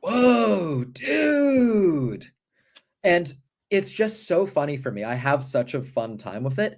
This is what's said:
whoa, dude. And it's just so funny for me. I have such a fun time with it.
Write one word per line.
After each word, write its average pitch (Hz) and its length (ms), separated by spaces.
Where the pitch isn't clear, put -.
whoa, 214 840
dude. 240 1400
And 175 300
it's 196 220
just 220 340
so 185 200
funny 147 300
for 131 140
me. 101 140
I 117 100
have 135 300
such 120 300
a 135 80
fun 113 360
time 107 260
with 135 140
it. 208 200